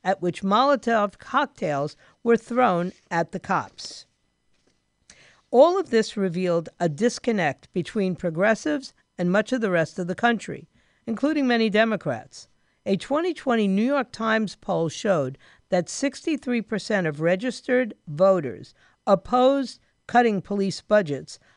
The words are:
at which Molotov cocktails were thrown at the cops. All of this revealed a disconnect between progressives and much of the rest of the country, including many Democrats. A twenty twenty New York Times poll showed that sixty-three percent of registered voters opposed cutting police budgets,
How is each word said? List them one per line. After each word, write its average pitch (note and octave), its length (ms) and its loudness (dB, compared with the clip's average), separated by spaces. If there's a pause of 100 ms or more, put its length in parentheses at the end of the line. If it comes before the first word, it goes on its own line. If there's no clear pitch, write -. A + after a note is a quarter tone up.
at F#3+ 180 -2
which F3 220 -4
Molotov A3 720 2
cocktails D#3 800 -4 (260)
were A#3 140 4
thrown G#3 540 0 (180)
at E3+ 220 -2
the F3 80 -8
cops. - 680 -6 (1400)
All E4+ 300 6
of - 100 -4
this - 260 0
revealed F3 540 -2 (100)
a F3 80 2
disconnect F3+ 840 -2
between F#3 420 -2
progressives G#3+ 760 -2 (240)
and F3+ 140 0
much G#3 200 0
of B3+ 100 -2
the G3+ 100 0
rest E3 260 0
of F#3 100 -6
the F3+ 80 -6
country, - 540 -2 (380)
including C#4 400 0
many A3+ 240 2
Democrats. G3+ 760 -2 (380)
A G3 120 0
twenty D#4+ 360 -2
twenty A3+ 340 0
New G3 180 2
York C#4 260 -2
Times A3 440 -2
poll E3 340 -2
showed C#3+ 500 -2 (300)
that F3+ 200 0
sixty-three C4+ 720 -4
percent G3 460 -2
of D3 120 -4
registered A3+ 760 0 (120)
voters D#3 680 0 (320)
opposed B3 720 2 (260)
cutting A#3 340 4
police G3 420 -4
budgets, D#3 580 0 (180)